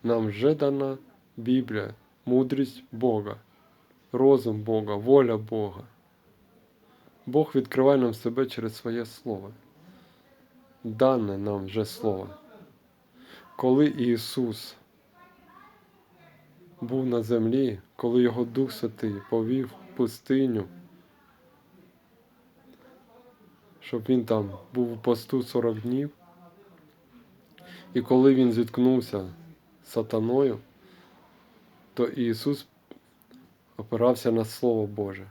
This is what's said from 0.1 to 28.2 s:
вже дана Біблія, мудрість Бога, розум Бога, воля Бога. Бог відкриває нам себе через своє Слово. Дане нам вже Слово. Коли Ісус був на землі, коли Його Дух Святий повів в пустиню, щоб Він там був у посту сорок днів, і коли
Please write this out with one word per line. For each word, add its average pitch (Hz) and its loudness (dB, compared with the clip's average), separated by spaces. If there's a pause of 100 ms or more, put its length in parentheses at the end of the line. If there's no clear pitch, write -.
вже 113 2
дана 139 -2 (380)
Біблія, 113 -2 (320)
мудрість 131 0
Бога, 110 -2 (760)
розум 120 4
Бога, 107 -2
воля 117 6
Бога. 107 -6 (1400)
Бог 147 0
відкриває 131 4
нам 120 2
себе 120 -4
через 113 -8
своє 117 -8
Слово. 104 -10 (1300)
Дане 113 0
нам 101 -4
вже 101 -2
Слово. 98 -4 (1300)
Коли 131 4
Ісус 120 -4 (2000)
був 131 -4
на 120 0
землі, 113 0 (180)
коли 120 2
Його 120 2
Дух 131 -2
Святий 110 -6 (160)
повів 120 0
в - -18
пустиню, 120 0 (3250)
щоб 113 -8
Він 123 2
там 107 -2 (240)
був 120 -2
у 113 -10
посту 120 -2
сорок 117 -2
днів, 131 -4 (1800)
і 123 2
коли 131 6